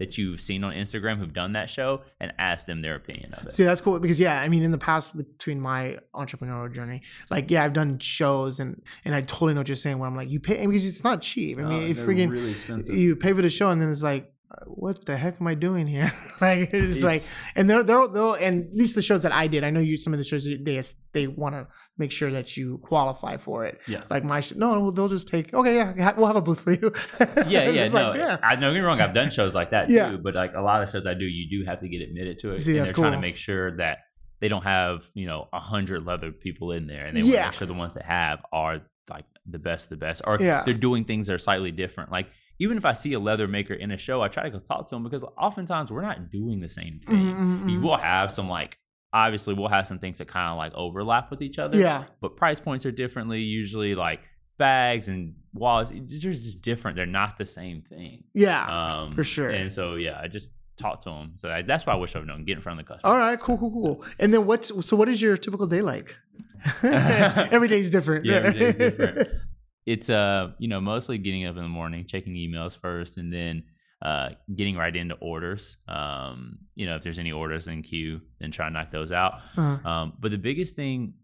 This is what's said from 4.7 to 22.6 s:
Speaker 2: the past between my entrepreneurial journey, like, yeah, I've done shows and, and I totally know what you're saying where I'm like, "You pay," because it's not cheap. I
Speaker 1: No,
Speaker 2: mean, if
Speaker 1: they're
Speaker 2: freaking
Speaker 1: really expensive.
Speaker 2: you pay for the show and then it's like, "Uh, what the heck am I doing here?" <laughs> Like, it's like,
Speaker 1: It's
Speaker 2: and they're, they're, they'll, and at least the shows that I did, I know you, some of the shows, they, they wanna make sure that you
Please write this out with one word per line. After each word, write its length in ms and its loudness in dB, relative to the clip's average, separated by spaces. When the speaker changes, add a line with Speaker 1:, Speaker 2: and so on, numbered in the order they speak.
Speaker 2:
the 60 0
past 380 0
between 440 -8
my 380 -4
entrepreneurial 600 -8
journey, 300 -10
like, 220 -2
yeah, 120 6
I've 80 0
done 280 0
shows 580 0
and, 240 -8
and 100 -2
I 60 0
totally 340 0
know 60 0
what 80 -4
you're 80 -4
saying 220 -4
where 100 -4
I'm 80 -6
like, 140 -8
"You 100 -2
pay," 260 0
because 200 4
it's 180 -6
not 180 2
cheap. 360 -4
I 40 -4
Speaker 1:
No, 60 -2
Speaker 2:
mean, 220 0
if 80 0
Speaker 1:
they're 80 -6
Speaker 2:
freaking 240 4
Speaker 1:
really 220 -2
expensive. 440 -6
Speaker 2:
you 180 6
pay 180 2
for 100 4
the 80 4
show 200 2
and 100 2
then 80 2
it's 140 -2
like, 300 -2
"Uh, 160 -20
what 400 -6
the 100 -2
heck 240 -2
am 60 -2
I 80 0
doing 320 0
here?" 320 0
<laughs> 40 -18
Like, 320 4
it's 280 2
like, 160 6
Speaker 1:
It's 140 -6
Speaker 2:
and 160 6
they're, 140 8
they're, 240 8
they'll, 260 4
and 320 2
at 80 -12
least 220 4
the 60 4
shows 200 4
that 80 2
I 160 4
did, 160 2
I 80 2
know 80 2
you, 180 4
some 160 -2
of 60 0
the 60 -2
shows, 200 -2
they, 380 -2
they 160 0
wanna 400 -6
make 140 -2
sure 220 -2
that 240 -6
you 220 -6